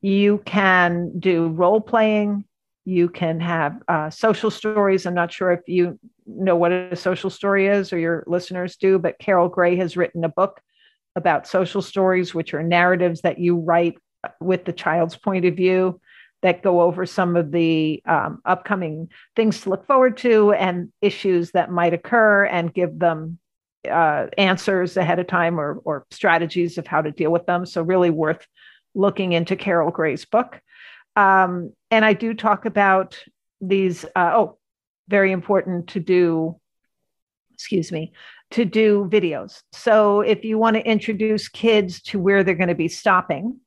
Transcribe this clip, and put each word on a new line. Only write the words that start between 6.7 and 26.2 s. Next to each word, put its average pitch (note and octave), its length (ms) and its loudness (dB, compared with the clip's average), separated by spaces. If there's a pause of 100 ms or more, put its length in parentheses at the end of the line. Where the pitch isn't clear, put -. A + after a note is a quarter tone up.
a F3+ 240 -4
social F#3 340 -4
story G3 380 -2
is G3 240 0
or F3+ 60 -4
your E3 300 -2
listeners F3+ 480 -6
do, F#3+ 240 2
but E3 200 -4
Carol F3+ 300 2
Gray F3 280 2
has F3 200 -4
written E3+ 260 -2
a E3 60 -2
book F#3+ 320 -2 (540)
about E3 320 0
social F#3+ 340 -2
stories, F#3 520 0
which E3 200 -6
are D3+ 100 -4
narratives F3 580 2
that E3 180 -2
you F3 180 2
write E3+ 400 0 (420)
with F3+ 260 -2
the E3+ 80 -6
child's E3 440 -2
point F#3+ 280 -4
of E3+ 100 0
view F#3 440 0 (420)
that F3+ 220 0
go F3+ 180 2
over F3+ 240 0
some F3 300 -2
of D#3+ 160 0
the, D#3+ 560 0
um, - 380 -2
upcoming F3 640 -4 (260)
things A3 260 0
to - 80 -8
look F#3+ 160 -4
forward B3+ 320 2
to G#3+ 360 4
and F3+ 380 -2 (100)
issues F#3 500 0
that F3+ 180 0
might F3 240 0
occur G3+ 520 2
and E3+ 280 -2
give E3 240 -2
them, E3 400 -2 (520)
uh, D3+ 380 0 (100)
answers F#3 580 0
ahead F3 240 0
of F3+ 80 -4
time E3+ 320 0
or, D3 240 -6
or D3 280 -6
strategies E3+ 680 0